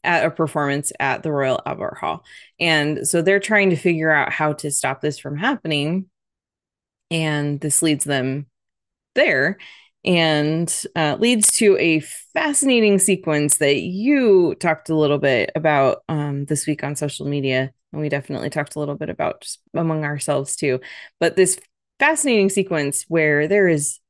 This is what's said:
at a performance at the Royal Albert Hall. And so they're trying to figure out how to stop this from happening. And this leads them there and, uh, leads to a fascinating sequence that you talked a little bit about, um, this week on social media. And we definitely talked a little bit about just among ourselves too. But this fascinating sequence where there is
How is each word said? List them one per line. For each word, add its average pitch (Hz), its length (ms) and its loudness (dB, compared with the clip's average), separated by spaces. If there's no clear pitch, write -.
at 160 220 2
a 160 60 0
performance 147 680 -2
at 135 220 -2
the 160 100 -4
Royal 131 320 0
Albert - 360 -8
Hall. 170 260 -6
And 151 480 0
so 170 140 2
they're 196 180 4
trying 196 300 2
to 175 60 2
figure 160 340 0
out 151 220 2
how 151 220 0
to 147 180 -6
stop 135 300 -4
this 147 180 -4
from 143 180 -8
happening. 170 680 -2
And 147 480 -2
this 151 240 -2
leads 151 200 2
them 139 440 -2
there 185 460 2
and, 160 720 2
uh, 151 240 0
leads 226 380 4
to 202 200 6
a 156 220 2
fascinating 269 640 2
sequence 160 600 0
that 143 240 2
you 202 760 2
talked - 340 -4
a 160 60 0
little 147 240 2
bit 127 340 2
about, 151 460 2
um, 147 360 -4
this 147 200 -4
week 151 180 -4
on 143 120 -6
social 147 320 -6
media. 135 440 -2
And 151 100 -8
we 151 80 -4
definitely 143 400 -6
talked 147 260 -6
a 151 40 -6
little 147 160 -6
bit - 160 -8
about - 300 -6
just - 180 -14
among 160 280 -2
ourselves 143 520 -4
too. 131 240 -2
But 165 160 0
this 185 240 4
fascinating 269 500 2
sequence 170 580 -2
where 151 400 2
there 196 200 4
is 147 320 0